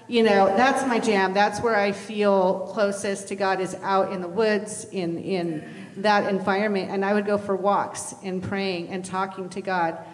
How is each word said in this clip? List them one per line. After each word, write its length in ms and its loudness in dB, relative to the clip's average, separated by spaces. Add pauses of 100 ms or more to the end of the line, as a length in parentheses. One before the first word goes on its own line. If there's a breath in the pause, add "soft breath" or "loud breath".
you 140 4
know, 240 6 (100)
that's 300 4
my 120 2
jam. 360 2
That's 260 2
where 160 2
I 160 2
feel 680 2 (120)
closest 560 -2
to 80 -6
God, 240 0
is 220 -4
out 300 2
in 100 -6
the 60 -6
woods, 640 0
in, 260 -4
in 500 -4 (300 loud breath)
that 340 2
environment. 580 0
And 140 -2
I 80 0
would 140 0
go 100 0
for 200 -2
walks 580 -2 (100)
and 180 -4
praying 460 -4
and 160 -8
talking 460 -6
to 100 -10
God 380 -2 (160 loud breath)